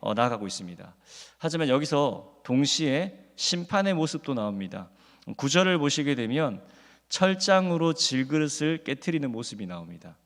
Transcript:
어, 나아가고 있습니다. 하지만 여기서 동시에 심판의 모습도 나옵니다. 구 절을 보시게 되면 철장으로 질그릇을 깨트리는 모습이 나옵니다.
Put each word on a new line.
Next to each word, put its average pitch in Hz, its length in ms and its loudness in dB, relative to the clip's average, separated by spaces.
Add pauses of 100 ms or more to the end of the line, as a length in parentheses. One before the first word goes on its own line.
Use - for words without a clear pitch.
어, 107 120 -2
나아가고 113 340 0
있습니다. 87 480 -12 (420)
하지만 160 320 0
여기서 143 720 0
동시에 143 760 2 (200)
심판의 196 560 0
모습도 156 400 -2
나옵니다. 98 560 -6 (480)
구 139 120 -2
절을 180 280 4
보시게 143 380 0
되면 123 460 -2 (460)
철장으로 185 880 2
질그릇을 151 880 0
깨트리는 143 480 -2
모습이 110 340 -8
나옵니다. 85 600 -14